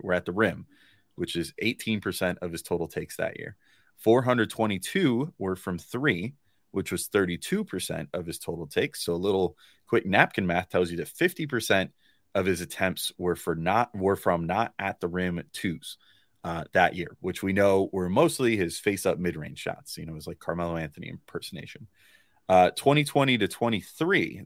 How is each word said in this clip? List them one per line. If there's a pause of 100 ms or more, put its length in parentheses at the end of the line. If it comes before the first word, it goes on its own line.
were
at
the
rim, (500)
which
is
eighteen
percent
of
his
total
takes
that
year. (420)
Four
hundred
twenty-two
were
from
three, (380)
which
was
thirty-two
percent
of
his
total
takes.
So
a
little (320)
quick
napkin
math
tells
you
that
fifty
percent (420)
of
his
attempts
were
for
not,
were
from
not
at
the
rim (120)
twos, (460)
uh,
that
year,
which
we
know
were
mostly
his
face-up
mid-range
shots.
You
know,
it
was
like
Carmelo
Anthony
impersonation. (640)
Uh,
twenty
twenty
to
twenty-three,